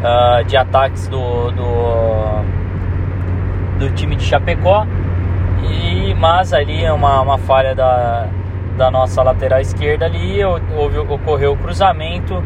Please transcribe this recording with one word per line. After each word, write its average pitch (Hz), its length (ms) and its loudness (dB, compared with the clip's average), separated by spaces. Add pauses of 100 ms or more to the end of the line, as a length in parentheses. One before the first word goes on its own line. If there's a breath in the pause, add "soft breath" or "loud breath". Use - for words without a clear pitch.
ah, 120 420 4
de - 80 -2
ataques 131 540 2
do, 123 420 -2
do, 117 920 0 (1400)
do 135 160 0
time 147 200 -2
de 139 80 -2
Chapecó. 175 640 2 (760)
E, 190 500 -2
mas 170 400 2
ali 151 320 0
é 160 80 2
uma, 139 300 2
uma 131 160 0
falha 131 360 2
da, 123 520 0 (500)
da 127 140 4
nossa 131 320 0
lateral 131 380 2
esquerda 151 440 -2
ali, 180 400 -2
o-, 175 160 0 (160)
houve, 147 220 0
ocorreu 143 560 0
o - 20 -2
cruzamento. 170 880 -2